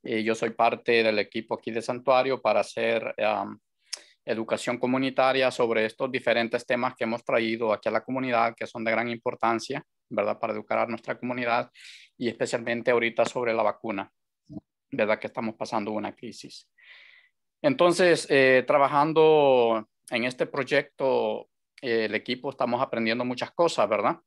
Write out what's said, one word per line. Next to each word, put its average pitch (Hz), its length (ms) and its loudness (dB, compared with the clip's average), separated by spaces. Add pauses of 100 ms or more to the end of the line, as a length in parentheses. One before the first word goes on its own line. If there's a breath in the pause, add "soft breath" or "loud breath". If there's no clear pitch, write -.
Eh, 113 180 -4
yo 110 140 0
soy 117 160 -4
parte 117 500 2
del 110 160 2
equipo 110 380 -4
aquí - 160 -8
de 110 100 -4
Santuario 127 580 0
para 107 200 2
hacer, 113 640 -2
am, 104 360 -2 (640 loud breath)
educación 117 540 -4
comunitaria 131 720 0
sobre 113 360 0
estos 127 260 -6
diferentes 117 520 0
temas 123 320 -2
que 120 100 -4
hemos 117 180 -4
traído 113 500 0
aquí 104 160 -2
a 107 40 -2
la 110 100 -2
comunidad, 123 520 -2
que 110 120 -10
son 113 160 -10
de 113 80 -2
gran 113 180 -2
importancia, 117 760 -4 (260)
¿verdad? 104 300 -2
Para 110 140 -4
educar 107 240 -4
a 113 80 2
nuestra 120 320 -8
comunidad 123 540 -4 (460 loud breath)
y 120 100 -4
especialmente 117 640 -2
ahorita 117 340 2
sobre 120 260 -4
la 113 120 0
vacuna, 104 480 -4 (800)
¿verdad? 107 260 0
Que - 80 -12
estamos 113 300 -6
pasando 110 360 -4
una 104 240 -6
crisis. - 540 -18 (960 loud breath)
Entonces, 170 680 4
eh, 131 380 6
trabajando 143 1200 4 (220)
en 120 160 -2
este 127 200 -4
proyecto, 127 1000 -2 (340)
eh, 113 240 0
el 107 100 -4
equipo 127 340 -6
estamos 123 320 -2
aprendiendo 117 420 -2
muchas 123 280 -6
cosas, 165 360 2
¿verdad? 110 400 0